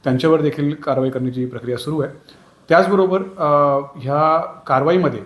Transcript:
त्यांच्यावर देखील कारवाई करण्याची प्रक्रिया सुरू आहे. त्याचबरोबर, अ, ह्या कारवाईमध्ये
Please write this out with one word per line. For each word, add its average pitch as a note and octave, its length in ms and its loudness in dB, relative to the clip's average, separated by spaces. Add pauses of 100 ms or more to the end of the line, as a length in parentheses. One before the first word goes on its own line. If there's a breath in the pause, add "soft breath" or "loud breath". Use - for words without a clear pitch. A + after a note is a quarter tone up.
त्यांच्यावर D3+ 380 2
देखील D3 320 -2
कारवाई C3 360 -2
करण्याची B2+ 360 -4
प्रक्रिया A#2+ 320 -8
सुरू D3+ 220 -6
आहे. C3+ 120 -4 (580 loud breath)
त्याचबरोबर, F#3+ 520 4 (160)
अ, C#3+ 420 2 (200)
ह्या D3+ 400 0 (280)
कारवाईमध्ये C#3+ 580 2